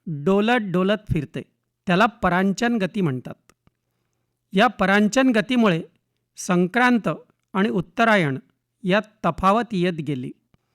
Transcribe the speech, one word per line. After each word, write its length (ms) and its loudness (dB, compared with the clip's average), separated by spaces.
डोलत 640 0
डोलत 400 -2
फिरते, 300 -6
त्याला 200 4
परांचन 540 0
गती 240 -4
म्हणतात. 340 -4
या 160 4
परांचन 640 2
गतीमुळे 500 2
संक्रांत 720 0
आणि 160 0
उत्तरायण 680 0
यात 180 2
तफावत 460 0
येत 340 -2
गेली. 240 -6